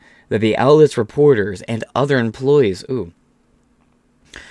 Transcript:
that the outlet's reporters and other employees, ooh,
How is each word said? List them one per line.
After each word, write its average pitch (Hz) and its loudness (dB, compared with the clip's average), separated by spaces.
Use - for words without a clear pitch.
that 107 -2
the 110 0
outlet's 143 4
reporters 107 0
and 113 -8
other 135 0
employees, 117 0
ooh, 98 -8